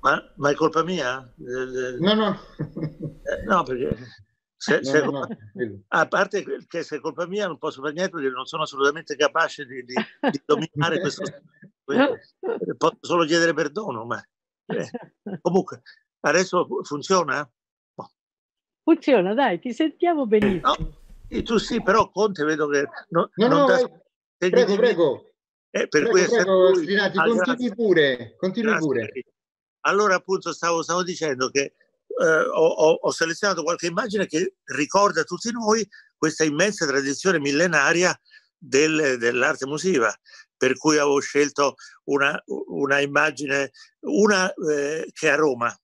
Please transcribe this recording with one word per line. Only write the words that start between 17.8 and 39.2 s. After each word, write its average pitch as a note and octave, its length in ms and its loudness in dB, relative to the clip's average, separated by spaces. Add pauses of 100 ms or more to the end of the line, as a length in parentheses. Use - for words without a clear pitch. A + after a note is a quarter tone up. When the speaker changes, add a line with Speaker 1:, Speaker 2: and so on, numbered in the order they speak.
Speaker 1:
Boh. - 180 -16 (720)
Speaker 3:
Funziona, B3+ 500 4
dai, A3+ 260 0
ti B3 140 -8
sentiamo D#4 540 0
benissimo. G3+ 340 2 (160)
Speaker 1:
No, - 200 -8 (320)
e A3 140 -4
tu A#3 140 0
sì, A3+ 240 -2
però G#3 300 2
Conte F#3 320 0
vedo D3+ 240 0
che C#3+ 180 2 (240)
no, E3 260 0
Speaker 2:
No, G#3+ 120 2
Speaker 1:
non C#4+ 120 4
Speaker 2:
no, C#4 60 6
Speaker 1:
dà B3+ 100 4
Speaker 2:
vai. B3+ 60 2 (560)
Speaker 1:
segni F3+ 140 0
Speaker 2:
Prego, A3+ 200 4
Speaker 1:
di G3 60 2
Speaker 2:
prego. E3+ 560 2 (360)
Speaker 1:
eh, - 180 -2
per - 20 -
Speaker 2:
Prego, D3 200 2
Speaker 1:
cui F3+ 120 6
è F3+ 40 4
Speaker 2:
prego, - 160 2
Speaker 1:
sempre F#3 320 6
lui. F3+ 100 2
Speaker 2:
Spinazzi, G3 340 0
Speaker 1:
Ah, G#3 60 2
Speaker 2:
continui A3 220 2 (100)
Speaker 1:
grazie. B3 200 -4
Speaker 2:
pure, D3 600 2
continui G#3+ 340 -2
Speaker 1:
Grazie. D#3+ 160 0
Speaker 2:
pure. A#2 220 -2 (720)
Speaker 1:
Allora, G3+ 340 2
appunto, F#3 380 -4
stavo, E3 280 -2
stavo E3+ 220 -2
dicendo C3 460 -2
che, C#3 240 -12 (480)
eh, F3+ 40 2
ho, D#3+ 420 2
ho, D#3+ 240 4 (100)
ho D3+ 100 -2
selezionato E3 520 -2
qualche E3+ 240 -4
immagine G3 400 -4
che D#3+ 280 -4 (100)
ricorda D#3+ 560 0
a - 20 0
tutti F3+ 280 -6
noi A3 360 0 (300)
questa D#3 260 0
immensa E3 420 0
tradizione C#3 540 0
millenaria D#3+ 800 2 (380)
del, D3 600 2
dell'arte B2 500 0